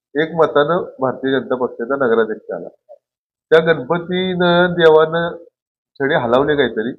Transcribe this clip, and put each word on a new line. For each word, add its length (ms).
एक 200
मतानं 680
भारतीय 400
जनता 140
पक्षाचा 420
नगराध्यक्ष 540
आला. 180
त्या 220
गणपतीनं 1000
देवानं 640
छडी 140
हलवले 420
काहीतरी 420